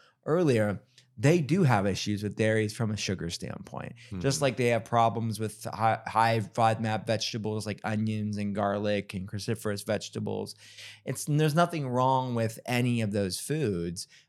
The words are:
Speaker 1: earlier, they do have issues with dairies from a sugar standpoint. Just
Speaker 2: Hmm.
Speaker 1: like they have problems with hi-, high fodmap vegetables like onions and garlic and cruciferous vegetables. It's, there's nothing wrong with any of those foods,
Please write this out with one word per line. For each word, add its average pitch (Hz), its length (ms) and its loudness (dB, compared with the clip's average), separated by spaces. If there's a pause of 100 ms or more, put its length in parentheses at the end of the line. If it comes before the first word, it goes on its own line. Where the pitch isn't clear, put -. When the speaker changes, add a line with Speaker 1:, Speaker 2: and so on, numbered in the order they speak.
(260)
Speaker 1:
earlier, 123 560 2 (360)
they 147 220 6
do 156 220 2
have 113 240 4
issues 98 360 -2
with 101 140 -4
dairies 110 380 2
from 113 160 -2
a 110 60 -2
sugar 85 340 -4
standpoint. - 640 -10 (240)
Just 135 200 0
Speaker 2:
Hmm. 151 60 -4
Speaker 1:
like 123 140 0
they 123 100 2
have 117 160 2
problems 113 560 2
with 107 240 -6
hi-, 110 420 0
high 113 340 4
fodmap 110 640 0
vegetables 107 580 -2
like 107 200 -6
onions 107 520 -2
and 101 180 -4
garlic 101 600 0
and 92 120 -6
cruciferous 104 580 -4
vegetables. 104 720 -4 (520)
It's, - 180 -6
there's 151 300 2
nothing 170 340 2
wrong 127 460 2
with 113 320 0
any 123 340 2
of 107 120 0
those 101 280 0
foods, 92 680 -2 (200)